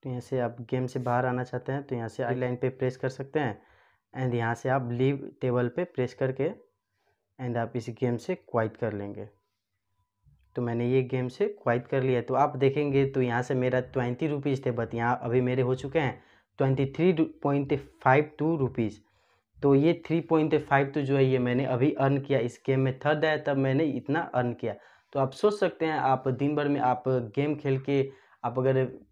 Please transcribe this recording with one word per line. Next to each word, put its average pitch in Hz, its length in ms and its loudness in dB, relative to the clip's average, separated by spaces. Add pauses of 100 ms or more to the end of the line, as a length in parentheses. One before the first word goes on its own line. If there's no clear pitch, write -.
तो 135 60 -8
यहाँ 123 120 -6
से 131 180 -4
आप 120 180 -2 (120)
गेम 127 180 0
से 127 120 -4
बाहर 123 260 0
आना 123 180 0
चाहते 123 280 -8
हैं 139 120 -4
तो 135 120 -6
यहाँ 117 140 -4
से - 140 -6
आई 120 120 -2
लाइन 123 200 -2
पे 127 160 -2
प्रेस 127 260 -4
कर 131 120 -4
सकते 139 300 -6
हैं 120 220 -4 (520)
and 127 220 -2
यहाँ 117 200 0
से - 140 -6
आप 127 220 0
लीव 135 380 0 (120)
टेबल 123 280 0
पे 170 160 -4
प्रेस 127 280 -4
करके 135 360 -2 (920)
and 123 180 -4
आप 117 180 -4
इस 117 140 -6 (100)
गेम 120 180 0
से 180 180 -6
क्विट 113 420 -4
कर 110 160 -4
लेंगे। 101 340 -10 (1300)
तो 131 60 -4
मैंने 120 280 0
ये 131 160 4
गेम 127 240 -4
से 131 180 -2 (100)
क्विट 123 300 0
कर 135 160 0
लिया। 127 180 2
तो 123 140 -4
आप 139 220 2
देखेंगे 139 500 2
तो 135 140 0
यहाँ 123 200 0
से 123 140 -2
मेरा 127 260 2
ट्वेंटी 123 460 -2
रुपीज 139 380 -2
थे, 127 80 0
but 117 220 -4
यहाँ 120 280 2
अभी 123 180 2
मेरे 127 200 0
हो 127 140 2
चुके 135 240 -2
हैं 131 220 -2 (380)
ट्वेंटी 135 280 2
थ्री 160 240 2 (320)
पॉइंट 143 360 0 (240)
फ़ाइव 143 360 6
टू 160 180 0
रुपीज। 120 440 -2 (580)
तो 139 160 4
ये 151 180 4 (120)
थ्री 160 160 0
पॉइंट 156 380 2
फ़ाइव 139 280 2
टू 147 140 -2
जो 135 160 0
है 135 80 6
ये 131 140 2
मैंने 123 260 0
अभी 127 280 2
अर्न 139 260 2
किया। 135 200 0
इस 117 260 -4
गेम 131 140 2
में 131 200 0
थर्ड 151 260 0
आया 156 180 2
तब 143 140 0
मैंने 135 300 2
इतना 135 320 -2 (140)
अर्न 120 200 0
किया। 110 200 -6 (400)
तो - 60 -2
आप 139 140 0
सोच 208 200 2
सकते 185 320 -2
हैं 156 140 0
आप 131 300 2
दिन 139 260 0
भर 147 120 0
में 143 140 0
आप 123 260 0
गेम 131 480 0
खेल 139 240 -2
के, 139 220 0 (420)
आप 120 160 -2
अगर 131 240 2 (280)